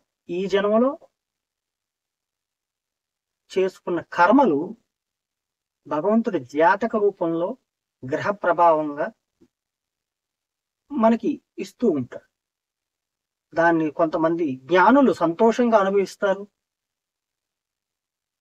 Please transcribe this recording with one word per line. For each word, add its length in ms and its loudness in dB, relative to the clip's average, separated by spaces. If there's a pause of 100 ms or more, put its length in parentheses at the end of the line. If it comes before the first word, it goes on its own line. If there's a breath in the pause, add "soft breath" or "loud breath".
(280)
ఈ 180 -6
జన్మలో 520 0 (2500)
చేసుకున్న 420 -4
కర్మలు 760 2 (1120)
భగవంతుడి 520 -2
జాతక 580 0
రూపంలో 600 -2 (540)
గ్రహ 200 -4
ప్రభావంగా 840 0 (1800)
మనకి 480 0 (180)
ఇస్తూ 320 -4
ఉంటారు. 340 -6 (1300)
దాన్ని 360 2
కొంతమంది 640 -2
జ్ఞానులు 560 4
సంతోషంగా 640 2
అనుభవిస్తారు. 720 -2 (1900)